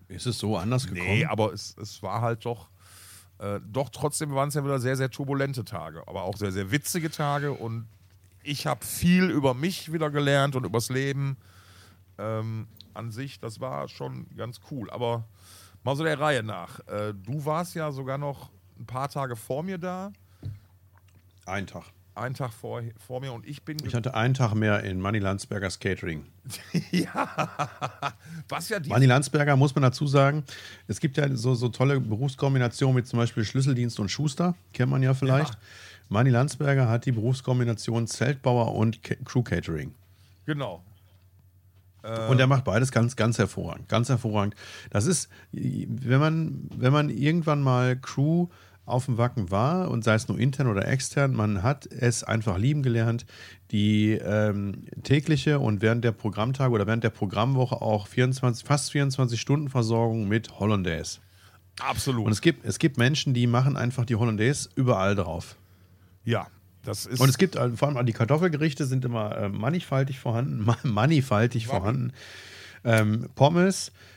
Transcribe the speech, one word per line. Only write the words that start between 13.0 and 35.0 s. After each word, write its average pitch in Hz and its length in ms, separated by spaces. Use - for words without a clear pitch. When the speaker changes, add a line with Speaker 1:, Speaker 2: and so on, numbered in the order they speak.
Speaker 2:
sich. 131 280
Das 110 200
war 131 300
schon 131 380
ganz 117 220
cool, 123 220
aber 117 340
mal 135 120
so 151 80
der 156 160
Reihe 143 240
nach. 101 440
Äh, 104 280
du 117 280
warst 160 320
ja 156 160
sogar 135 280
noch 143 320
ein 120 60
paar 131 240
Tage 135 260
vor 131 280
mir 190 160
da. 185 320
Speaker 1:
Ein 98 220
Tag. - 180
Speaker 2:
Ein 123 160
Tag 127 200
vor, 117 280
vor 127 140
mir 135 140
und 117 120
ich 143 180
bin 156 120
Speaker 1:
Ich - 80
hatte 120 200
einen 120 200
Tag 123 220
mehr 107 300
in 92 160
Manny 101 180
Landsbergers 98 600
Catering. 90 460
Speaker 2:
<laughs> - 200
Ja, 151 1200
was 160 220
ja 208 100
die 139 100
Speaker 1:
Manny 117 160
Landsberger, 143 520
muss 139 180
man 151 60
dazu 135 260
sagen, 143 360
es - 140
gibt 135 160
ja 143 180
so, 123 200
so 123 140
tolle 135 300
Berufskombinationen 131 1000
wie 120 60
zum 120 160
Beispiel 117 240
Schlüsseldienst 123 560
und 101 100
Schuster, 170 460
kennt 127 200
man 135 120